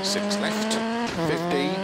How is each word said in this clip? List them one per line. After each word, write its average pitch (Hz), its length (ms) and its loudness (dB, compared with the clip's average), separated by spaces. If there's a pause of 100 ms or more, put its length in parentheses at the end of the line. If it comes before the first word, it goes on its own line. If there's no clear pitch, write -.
Six 202 340 0
left, 220 400 0 (500)
fifty. 165 540 2